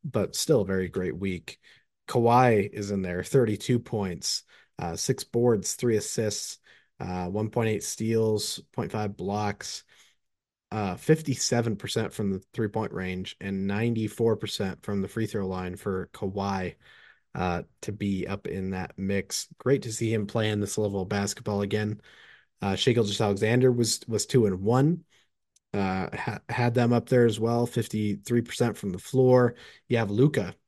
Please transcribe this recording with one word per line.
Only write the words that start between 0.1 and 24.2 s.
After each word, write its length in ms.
still 260
a 40
very 220
great 280
week. 440
Kawhi 640
is 200
in 100
there, 220
thirty-two 560
points, 640
uh, 160
six 280
boards, 500
three 240
assists, 640
uh, 260
one 240
point 200
eight 140
steals, 800
point 200
five 260
blocks, 680
uh, 240
fifty-seven 800
percent 380
from 180
the 100
three-point 400
range, 480
and 260
ninety-four 720
percent 460
from 180
the 80
free 160
throw 220
line 280
for 380
Kawhi, 640
uh, 300
to 100
be 360
up 200
in 240
that 260
mix. 500
Great 240
to 100
see 220
him 140
playing 320
this 180
level 240
of 80
basketball 520
again. 400
Uh, 160
Shai 180
Gilgeous-Alexander 760
was, 360
was 180